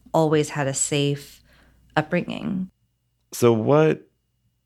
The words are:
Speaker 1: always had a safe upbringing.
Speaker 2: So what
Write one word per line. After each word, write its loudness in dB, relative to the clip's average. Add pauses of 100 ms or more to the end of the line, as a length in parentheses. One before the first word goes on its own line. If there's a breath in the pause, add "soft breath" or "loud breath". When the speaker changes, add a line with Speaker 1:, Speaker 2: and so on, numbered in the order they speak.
(140)
Speaker 1:
always 2
had -4
a -4
safe -4 (540 soft breath)
upbringing. -4 (600)
Speaker 2:
So 4
what 0 (580)